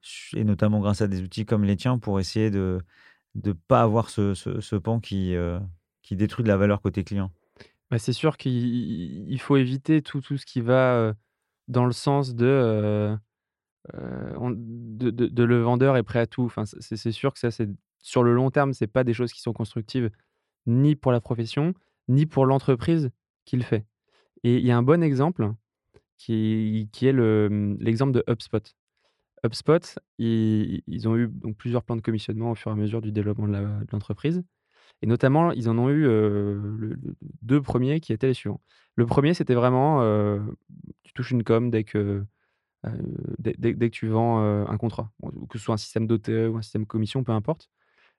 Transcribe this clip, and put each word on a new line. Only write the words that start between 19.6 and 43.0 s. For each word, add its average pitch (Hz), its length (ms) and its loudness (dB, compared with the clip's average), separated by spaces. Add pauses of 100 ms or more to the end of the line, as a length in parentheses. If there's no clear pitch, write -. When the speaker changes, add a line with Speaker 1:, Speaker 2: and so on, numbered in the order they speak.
Speaker 2:
ni 139 300 4
pour 131 160 0
la 120 80 2
profession, 127 520 -4 (360)
ni 143 180 4
pour 135 200 2
l'entreprise 135 640 2 (340)
qui - 120 -4
le 123 60 0
fait. 107 220 -2 (580)
Et 120 160 4
il 123 80 2
y 123 60 4
a 120 40 6
un 120 60 4
bon 160 200 4
exemple 135 500 0 (640)
qui, 110 760 -2
qui - 140 0
est 135 60 4
le, 110 360 4
mmh, 104 300 -2
l'exemple 113 340 2
de 120 160 2
HubSpot. - 460 -4 (720)
HubSpot, 151 540 0 (200)
ils, 110 720 0
ils 113 200 -4
ont 113 80 2
eu 117 120 0
donc 110 280 -10
plusieurs 120 280 -4
plans 117 120 -6
de 110 40 -6
commissionnement 110 500 -4
au 113 60 -2
fur 110 160 -6
et - 20 -4
à - 20 -2
mesure 107 240 -2
du 107 120 -6
développement 104 340 -2
de 104 60 0
la, 101 80 -4
de 104 320 -6
l'entreprise. 143 500 -4 (580)
Et 107 80 -4
notamment, 139 420 4
ils 117 180 -2
en 113 100 2
ont 127 120 2
eu, 151 140 2
heu, 104 560 2 (180)
le, 110 120 -6
le, - 260 -10 (240)
deux 131 200 2
premiers 131 380 0
qui 160 140 -6
étaient 120 160 0
les 127 60 2
suivants. - 260 -8 (340)
Le 123 100 4
premier, 143 300 4
c'était 127 200 0
vraiment, 127 480 4
heu, 104 380 2 (600)
tu - 100 -20
touches 127 200 -6
une 120 100 2
com 117 280 2
dès 110 120 0
que, 101 420 -2 (600)
heu, 113 40 -6 (480)